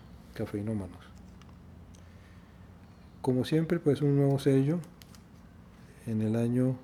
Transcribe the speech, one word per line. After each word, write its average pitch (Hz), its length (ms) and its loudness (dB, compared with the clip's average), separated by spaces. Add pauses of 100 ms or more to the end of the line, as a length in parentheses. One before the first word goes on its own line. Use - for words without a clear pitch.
(340)
cafeinómanos. 104 640 -6 (2250)
Como 127 240 0
siempre, 160 320 0
pues, 139 240 2
un 143 140 4
nuevo 139 220 4
sello 139 400 2 (1300)
en 110 140 -2
el 110 160 0
año 123 480 2